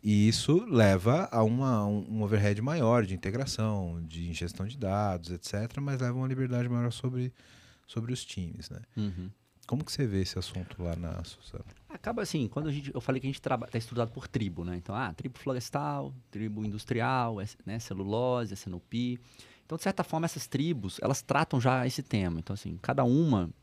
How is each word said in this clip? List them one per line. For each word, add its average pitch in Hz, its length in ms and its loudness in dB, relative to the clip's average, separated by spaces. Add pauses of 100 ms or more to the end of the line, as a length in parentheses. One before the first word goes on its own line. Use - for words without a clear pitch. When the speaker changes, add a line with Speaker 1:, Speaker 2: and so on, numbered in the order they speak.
Speaker 1:
e 104 280 6
isso 156 380 4
leva 117 640 6
a 117 100 4
uma, 117 440 4
um, 104 320 -2
um 110 40 0
overhead 101 400 4
maior 123 420 4
de 92 100 -2
integração, 101 920 -2
de 82 220 -6
ingestão 85 380 -4
de 127 120 -8
dados, 98 520 0
et 87 140 -8
cetera, 110 360 -4
mas 139 200 -2
leva 123 160 0
uma 131 120 -2
liberdade 127 400 0
maior 120 240 0
sobre, 127 400 -4 (520)
sobre 117 280 -4
os 123 120 -6
times, - 460 -8
né? 87 100 -12 (160)
Speaker 2:
Uhum. 95 340 -4 (360)
Speaker 1:
Como 147 180 -2
que - 80 -10
você 143 140 0
vê 98 160 2
esse - 160 -2
assunto 90 440 -6
lá 85 140 -2
na 87 280 -6
Suzano? - 400 -14 (260)
Speaker 2:
Acaba 240 320 -4
assim, 151 260 0
quando 151 200 -2
a 147 40 -2
gente, 139 220 -6
eu 123 60 -4
falei 131 200 0
que 131 60 -6
a 135 40 -2
gente 135 120 -8
traba-, 120 240 -2
tá - 100 -4
estruturado 117 360 -2
por - 140 -10
tribo, 90 380 -2
né? 90 120 -4
Então, 87 180 -6
ah, 117 180 -2
tribo 123 240 -8
florestal, 139 760 -4 (160)
tribo 107 340 -4
industrial, 113 760 0
S-, 104 160 -6 (100)
né, 107 120 -4
celulose, 113 760 0
S - 140 -10
N 90 80 -6
O 87 40 -8
P. 120 380 -2 (480)
Então, 160 100 -6
de - 80 -8
certa 190 180 0
forma, 160 220 0
essas 156 220 -4
tribos, 131 560 -2
elas 127 180 2
tratam 139 400 2
já 127 260 4
esse 131 160 -2
tema. 90 360 0
Então, 87 160 -6
assim, 87 260 -8
cada 131 240 2
uma 123 460 6 (120)